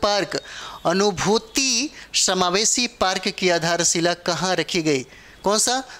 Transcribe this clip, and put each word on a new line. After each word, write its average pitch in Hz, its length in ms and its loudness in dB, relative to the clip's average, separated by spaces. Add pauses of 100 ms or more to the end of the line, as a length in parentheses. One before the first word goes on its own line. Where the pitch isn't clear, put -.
पार्क 202 340 0 (500)
अनुभूति 208 1040 0 (260)
समावेशी 190 720 2 (140)
पार्क 190 280 0
की 185 200 0
आधारशिला 170 640 2 (100)
कहाँ 175 320 0
रखी 165 260 -2
गई? 147 240 0 (380)
कौन 208 160 2
सा? 254 220 0 (180)